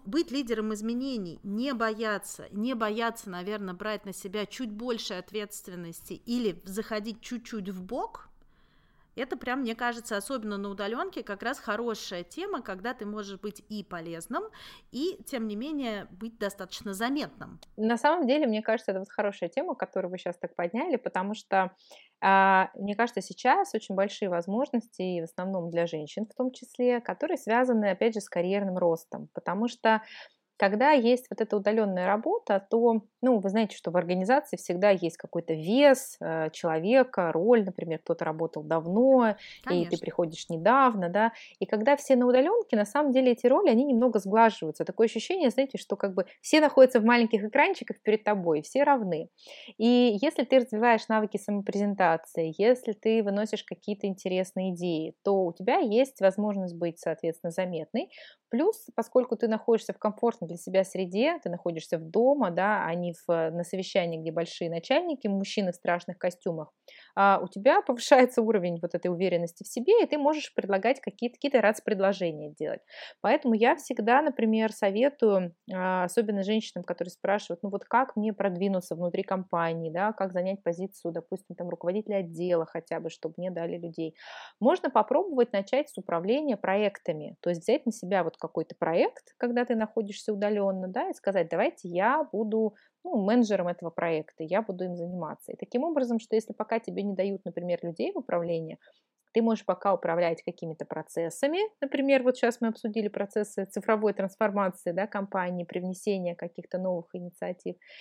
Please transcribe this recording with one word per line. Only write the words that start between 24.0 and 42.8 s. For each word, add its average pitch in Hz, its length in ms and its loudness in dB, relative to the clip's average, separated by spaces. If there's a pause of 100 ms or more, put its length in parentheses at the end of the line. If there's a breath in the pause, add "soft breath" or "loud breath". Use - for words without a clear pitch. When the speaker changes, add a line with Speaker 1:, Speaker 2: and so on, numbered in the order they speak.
Speaker 2:
возможности, 202 720 -2
и 180 180 -2
в 160 40 -6
основном 180 460 -6
для 170 160 0
женщин 165 400 -6
в - 80 -20
том 254 180 -2
числе, 247 480 0
которые 294 380 -4
связаны, 226 520 2
опять 220 240 2
же, 214 80 -4
с - 80 -14
карьерным 185 480 -2
ростом, 165 560 -2
потому 202 340 -4
что 220 340 2 (560 loud breath)
когда 214 340 4
есть 247 380 4
вот - 100 -8
эта 214 160 0
удалённая 202 500 0
работа, 214 640 0
то, 226 320 4 (200)
ну, 240 180 4
вы 190 100 -2
знаете, 208 260 0
что - 140 -6
в 165 60 0
организации 185 600 0
всегда 185 340 2
есть 175 280 0
какой-то - 360 -4
вес, 254 640 4
э, 160 320 -2
человека, 180 800 2
роль, 208 320 4
например, 170 360 -6
кто-то 170 240 -2
работал 160 380 -4
давно, 202 720 4 (320 loud breath)
и 175 180 0
ты 175 100 -2
Speaker 1:
Конечно. - 20 -4
Speaker 2:
приходишь 165 520 -4
недавно, 202 600 4
да, 214 220 2 (280 loud breath)
и 190 60 -2
когда 220 300 2
все - 200 2
на 247 100 4
удалёнке, 269 500 4
на 208 100 2